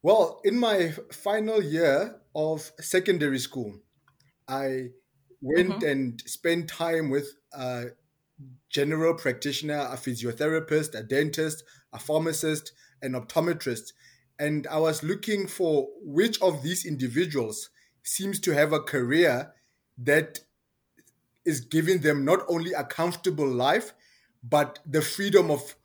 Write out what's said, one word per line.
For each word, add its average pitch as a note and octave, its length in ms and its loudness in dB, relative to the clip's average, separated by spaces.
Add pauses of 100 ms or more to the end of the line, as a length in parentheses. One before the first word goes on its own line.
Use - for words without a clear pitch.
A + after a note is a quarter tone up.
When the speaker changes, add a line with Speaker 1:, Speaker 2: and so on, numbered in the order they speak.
Speaker 1:
Well, F#3 420 4
in G#3+ 140 4
my G3 360 2 (180)
final G#3+ 500 0
year D#3+ 600 2 (140)
of D#3 440 -2
secondary E3 600 0
school, A2 360 -8 (720)
I C3 420 -4 (520)
went E3+ 280 4
Speaker 2:
Mm-hmm. F#3+ 160 -4
Speaker 1:
and C3+ 400 -2
spent E3+ 440 -2
time E3 400 -2
with C#3 240 -2 (200)
a B2+ 340 -8 (840)
general D#3 460 2
practitioner, C#3+ 640 -4 (120)
a C3+ 60 -10
physiotherapist, D3+ 1000 -2
a A2 60 -10
dentist, D3+ 600 -2 (300)
a C3 60 -12
pharmacist, D#3 720 -2 (300)
an C3 120 -6
optometrist. D#3 800 -4 (460)
And D3 280 -2
I D#3 100 -4
was D#3 260 0
looking G3+ 440 -2
for D#3 400 0 (140)
which F#3+ 400 0
of D#3 220 2
these F3 220 -4
individuals C3 840 -2 (340)
seems F#3+ 380 -4
to F3 100 0
have D3 220 4
a D3+ 60 2
career C#3 720 2 (460)
that D3 420 2 (1080)
is D3 160 0
giving D#3+ 380 2
them D3 260 2
not F3+ 220 4
only E3+ 260 -2
a D3 100 -2
comfortable D#3+ 640 -2
life, C3+ 460 0 (500)
but C#3+ 420 2
the D3+ 160 2
freedom G3 480 4
of - 360 -2